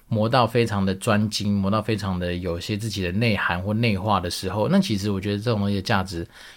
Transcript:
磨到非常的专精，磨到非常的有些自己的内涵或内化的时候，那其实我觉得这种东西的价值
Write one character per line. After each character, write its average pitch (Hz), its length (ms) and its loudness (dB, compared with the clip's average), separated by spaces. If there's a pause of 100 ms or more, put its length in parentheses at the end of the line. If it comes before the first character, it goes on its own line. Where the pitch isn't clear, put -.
磨 107 220 2
到 120 180 4
非 120 180 2
常 101 220 0
的 95 80 2
专 107 340 2
精， 101 240 -2
磨 98 160 2
到 107 140 2
非 110 140 0
常 95 200 -2
的 87 200 -2
有 87 240 -4
些 107 160 -4
自 110 120 -4
己 98 140 -4
的 90 80 -2
内 107 260 2
涵 90 240 -2
或 104 140 -2
内 110 240 2
化 101 220 2
的 87 100 -4
时 - 180 -4
候， 107 200 0
那 180 100 4
其 151 180 2
实 101 140 0
我 95 100 0
觉 101 120 -2
得 104 60 -2
这 110 120 -2
种 110 80 0
东 101 100 0
西 101 60 0
的 98 80 0
价 95 220 2
值 85 200 -6 (320)